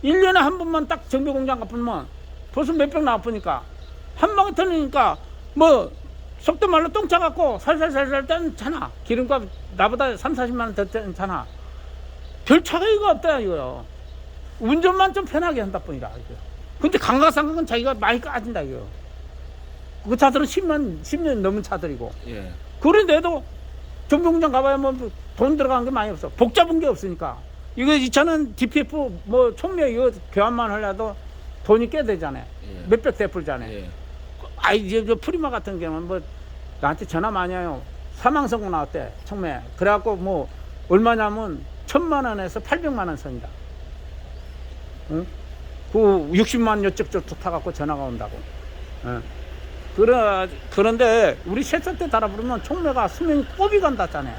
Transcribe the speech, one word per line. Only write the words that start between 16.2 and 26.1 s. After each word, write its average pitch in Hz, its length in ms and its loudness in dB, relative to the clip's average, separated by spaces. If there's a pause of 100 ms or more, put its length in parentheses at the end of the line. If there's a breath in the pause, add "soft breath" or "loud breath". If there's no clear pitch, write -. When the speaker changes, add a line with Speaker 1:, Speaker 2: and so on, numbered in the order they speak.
Speaker 1:
근데 311 200 2
감가상각은 302 680 4
자기가 240 300 0
많이 220 260 2
까진다 233 400 -6
이거. 131 240 -8 (1200)
그 226 80 2
차들은 277 300 6
십 381 220 0
년, 277 340 0
십 294 200 -4
년 277 200 0
넘은 196 220 0
차들이고. 147 480 -6 (160)
Speaker 2:
예. 101 240 -10 (280)
Speaker 1:
그런데도 339 640 6 (640)
정비 294 180 4
공장 330 260 4
가봐야 269 260 4
뭐 269 160 2 (420)
돈 277 220 4
들어간 262 260 2
게 247 60 -2
많이 220 220 0